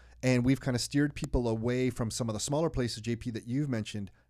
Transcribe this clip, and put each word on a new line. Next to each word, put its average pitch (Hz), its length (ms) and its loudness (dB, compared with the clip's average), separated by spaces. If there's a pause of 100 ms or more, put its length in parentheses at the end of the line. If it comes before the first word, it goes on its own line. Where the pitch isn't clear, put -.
(220)
And 127 240 4
we've 135 160 4
kinda 123 180 0
steered 143 360 0
people 123 340 0
away 123 400 2
from 120 220 -2
some 117 180 -2
of 110 60 -2
the 107 40 -6
smaller 151 300 0
places, 120 320 -2
J 117 140 -2
P, 117 160 -4
that 110 160 -8
you've 139 220 0
mentioned. 104 420 -4 (180)